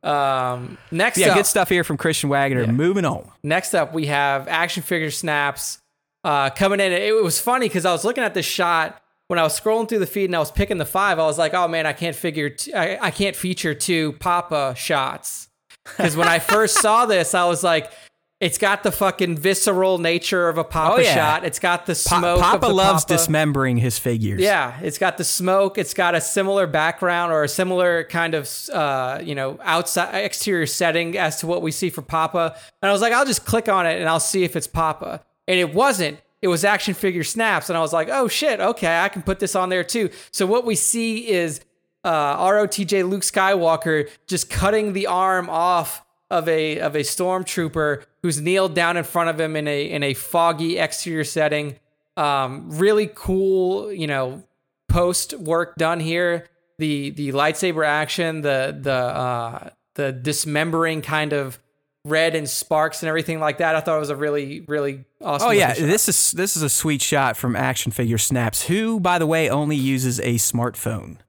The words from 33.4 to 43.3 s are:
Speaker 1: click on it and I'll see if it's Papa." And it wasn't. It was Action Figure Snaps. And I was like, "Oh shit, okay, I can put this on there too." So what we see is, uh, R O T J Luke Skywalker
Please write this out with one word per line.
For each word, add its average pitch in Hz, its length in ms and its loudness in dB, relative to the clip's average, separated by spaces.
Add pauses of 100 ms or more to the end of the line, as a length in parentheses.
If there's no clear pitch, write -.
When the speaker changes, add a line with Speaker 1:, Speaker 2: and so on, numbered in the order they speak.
Speaker 1:
click 226 220 0
on 190 200 2
it 165 120 0
and 170 80 0
I'll 160 140 2
see 190 220 0
if 165 120 -2
it's 165 120 -4
Papa." 160 540 -4 (260)
And 185 120 2
it 160 140 0
wasn't. 185 460 2 (220)
It - 80 0
was 170 160 2
Action 202 280 2
Figure 175 300 -2
Snaps. 214 460 0
And 170 80 -2
I 165 40 0
was 156 120 -2
like, 165 180 0
"Oh 262 160 2
shit, 247 320 0
okay, 185 400 0
I 185 100 2
can 190 120 -10
put 190 180 -2
this 185 160 -2
on 185 140 0
there 180 140 0
too." 202 260 -2 (220)
So - 140 -2
what 240 200 2
we 220 100 0
see 226 540 -2
is, 170 320 0 (420)
uh, - 40 -2
R 165 520 2
O 208 80 2
T - 160 -4
J 190 200 2
Luke 185 180 -2
Skywalker 165 880 2 (180)